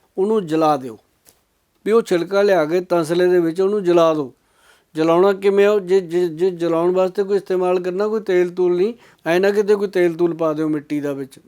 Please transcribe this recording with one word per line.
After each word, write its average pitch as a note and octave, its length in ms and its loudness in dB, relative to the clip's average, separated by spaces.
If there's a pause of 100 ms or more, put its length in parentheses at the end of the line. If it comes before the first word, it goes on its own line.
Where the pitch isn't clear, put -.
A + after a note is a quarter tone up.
(200)
ਉਹਨੂੰ G#3 280 0
ਜਲਾ D#3 300 2
ਦਿਓ। B2+ 220 -10 (840)
ਵੀ G3+ 80 0
ਉਹ A3+ 100 4
ਛਿਲਕਾ F#3 400 0
ਲਿਆ F#3 220 2
ਕੇ F3 160 -2
ਤਸਲੇ F3 460 0
ਦੇ F3+ 140 4
ਵਿੱਚ E3 200 -2
ਉਹਨੂੰ G3+ 240 -2
ਜਲਾ E3+ 300 4
ਦਿਓ। C#3 180 -6 (600)
ਜਲਾਉਣਾ E3+ 380 2
ਕਿਵੇਂ G3 340 2
ਆ? G#3 120 2
ਜੇ, F#3+ 220 0
ਜੇ, F3 280 -2
ਜੇ E3+ 220 -2
ਜਲਾਉਣ E3+ 440 -2
ਵਾਸਤੇ F#3 280 0
ਕੋਈ G3 140 -2
ਇਸਤੇਮਾਲ F#3 440 -2
ਕਰਨਾ, F#3 280 -4
ਕੋਈ A3 120 -4
ਤੇਲ F3+ 300 0
ਤੂਲ F3+ 260 0
ਨਹੀਂ, G#3+ 180 0 (320)
ਐ E3+ 120 0
ਨਾ F#3+ 120 2
ਕਿਤੇ G#3 240 2
ਕੋਈ G3+ 140 -2
ਤੇਲ F3 260 0
ਤੂਲ E3+ 200 0
ਪਾ D#3+ 180 -2
ਦਿਓ D#3 160 -4
ਮਿੱਟੀ D3 320 -6
ਦਾ C#3+ 120 -6
ਵਿੱਚ, C3+ 360 -12